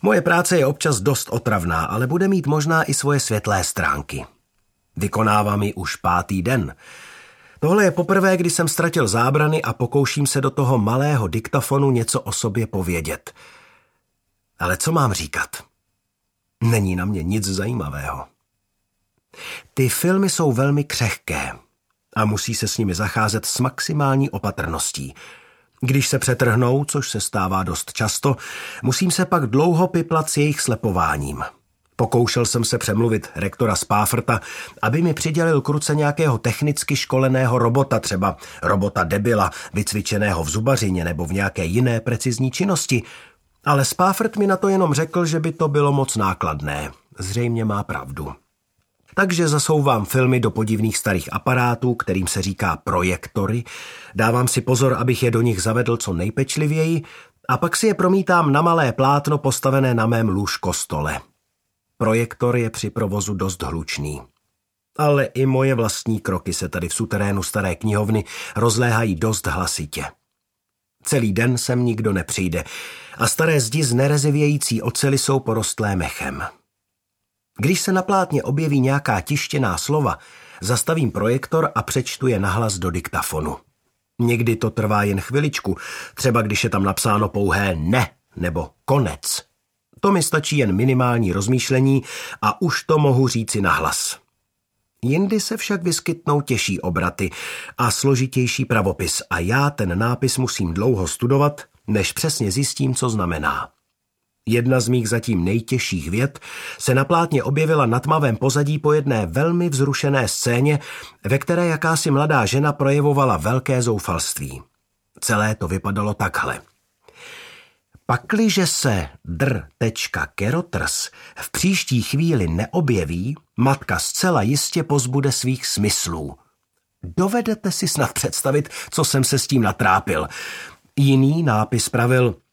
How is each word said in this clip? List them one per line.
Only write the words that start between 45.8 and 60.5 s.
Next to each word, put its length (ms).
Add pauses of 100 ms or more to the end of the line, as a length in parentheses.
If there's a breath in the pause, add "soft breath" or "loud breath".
moc 240
nákladné. 760 (280)
Zřejmě 460
má 180
pravdu. 500 (840)
Takže 300
zasouvám 580
filmy 340
do 120
podivných 460
starých 360
aparátů, 640
kterým 320
se 140
říká 360
projektory, 840 (520 loud breath)
dávám 320
si 140
pozor, 320
abych 300
je 80
do 100
nich 200
zavedl 360
co 160
nejpečlivěji, 880 (480 loud breath)
a 80
pak 180
si 120
je 60
promítám 580
na 100
malé 300
plátno 460
postavené 560
na 120
mém 240
lůžkostole. 880 (800)